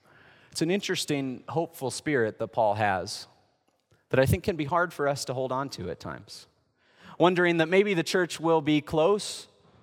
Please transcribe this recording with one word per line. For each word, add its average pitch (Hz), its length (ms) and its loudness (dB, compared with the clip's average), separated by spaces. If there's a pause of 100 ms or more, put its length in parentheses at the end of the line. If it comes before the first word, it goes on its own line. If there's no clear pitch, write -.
(500)
It's - 120 -6
an 165 80 0
interesting, 147 800 -4
hopeful 139 420 -4
spirit 117 480 -2
that 113 100 -6
Paul 107 260 2
has 101 520 -2 (800)
that 127 100 2
I 131 60 6
think 170 180 2
can 185 140 -2
be 151 80 -2
hard 170 260 0
for 143 160 -4
us 139 200 -2
to 131 80 -6
hold 131 180 -4
on 135 180 -4
to 92 200 -8
at - 100 -10
times. 78 460 -14 (720)
Wondering 175 400 4
that 160 100 2
maybe 196 240 4
the 165 100 2
church 175 380 -2
will 165 220 2
be 151 180 2
close 165 680 0 (340)